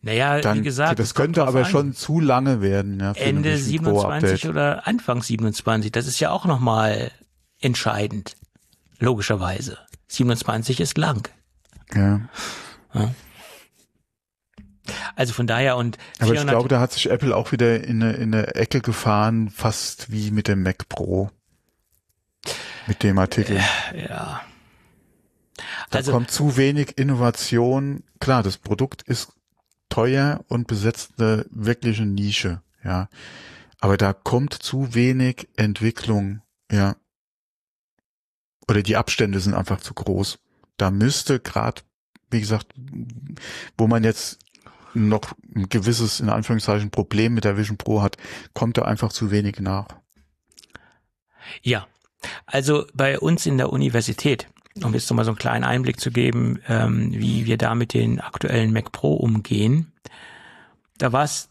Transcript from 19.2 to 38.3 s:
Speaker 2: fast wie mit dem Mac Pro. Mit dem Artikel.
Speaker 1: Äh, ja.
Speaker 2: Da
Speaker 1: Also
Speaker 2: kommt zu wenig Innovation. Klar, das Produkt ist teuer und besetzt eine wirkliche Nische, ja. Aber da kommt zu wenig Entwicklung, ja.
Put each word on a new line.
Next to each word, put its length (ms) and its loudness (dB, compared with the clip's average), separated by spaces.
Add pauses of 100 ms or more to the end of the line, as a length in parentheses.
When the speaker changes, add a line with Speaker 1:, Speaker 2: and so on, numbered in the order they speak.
Speaker 2:
fast 600 -4
wie 220 -2
mit 160 0
dem 160 2
Mac 240 -2
Pro. 420 -2 (1600)
Mit 160 -2
dem 140 4
Artikel. 400 2 (340)
Speaker 1:
Äh, 160 -10
ja. 320 -8 (1500)
Speaker 2:
Da 80 0
Speaker 1:
Also 120 -2
Speaker 2:
kommt 220 0
zu 240 2
wenig 420 2
Innovation. 1040 2 (160)
Klar, 240 2
das 160 -2
Produkt 440 -4
ist 300 -4 (580)
teuer 580 2
und 180 -2
besetzt 520 -2
eine 320 2
wirkliche 540 0
Nische, 580 -2 (200)
ja. 260 -2 (680)
Aber 180 2
da 160 2
kommt 420 -2
zu 380 -4
wenig 640 2
Entwicklung, 840 0 (260)
ja. 280 2 (1700)